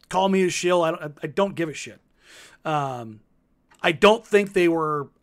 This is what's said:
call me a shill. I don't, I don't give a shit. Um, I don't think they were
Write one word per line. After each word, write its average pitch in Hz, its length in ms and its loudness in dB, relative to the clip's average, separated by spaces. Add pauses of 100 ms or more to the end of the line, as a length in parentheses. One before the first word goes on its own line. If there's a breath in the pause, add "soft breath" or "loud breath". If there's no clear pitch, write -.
call 190 220 0
me 190 140 2
a 180 60 2
shill. 175 320 0
I 160 100 0
don't, 156 300 -12
I 160 60 -8
don't 147 280 -2
give 165 120 -4
a 143 60 -10
shit. - 260 -16 (640 loud breath)
Um, 131 560 -6 (640)
I 175 80 2
don't 208 340 4
think 202 280 0
they 175 160 4
were 156 400 -2 (140)